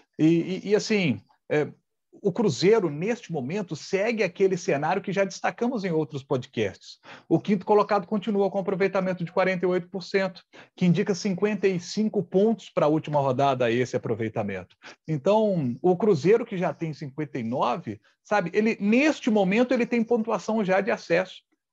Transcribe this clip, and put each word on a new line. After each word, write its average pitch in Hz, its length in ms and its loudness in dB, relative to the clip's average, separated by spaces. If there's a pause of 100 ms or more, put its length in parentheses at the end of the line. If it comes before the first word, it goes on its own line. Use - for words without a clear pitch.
(180)
E, 156 60 4 (400)
e, 185 60 -6
e 208 40 4
assim, 185 460 2 (300)
é, 139 200 0 (500)
o 202 100 0
Cruzeiro, 185 600 2
neste 175 420 -6
momento, 160 420 -6
segue 214 480 -2
aquele 190 340 2
cenário 170 440 0
que 196 120 -6
já 196 120 2
destacamos 220 600 -4
em 185 60 -2
outros 151 320 -2
podcasts. - 760 -4 (300)
O 160 120 2
quinto 202 240 -2
colocado 208 420 2
continua 202 440 -2
com 202 80 -6
aproveitamento 185 640 -2
de - 80 -8
quarenta 185 320 0
e 185 40 2
oito 180 200 -2
por 190 140 -10
cento, 190 400 -4 (340)
que - 80 0
indica 180 300 4
cinquenta 202 520 -2
e 185 140 0
cinco 214 420 -2
pontos 208 460 0
pra 156 180 0
última 151 320 0
rodada 131 520 2
esse 123 260 0
aproveitamento. 104 800 -6 (320)
Então, 170 720 2
o 180 160 4
Cruzeiro, 208 480 4
que 190 140 -8
já 170 160 -2
tem 160 180 -6
cinquenta 147 460 -8
e 120 40 -4
nove, 143 580 -4 (220)
sabe, 202 300 0
ele, 220 260 2
neste 247 520 2
momento, 214 420 2
ele 233 140 2
tem 233 180 0
pontuação 220 600 -2
já 185 160 2
de 202 100 -2
acesso. 185 500 -2 (320)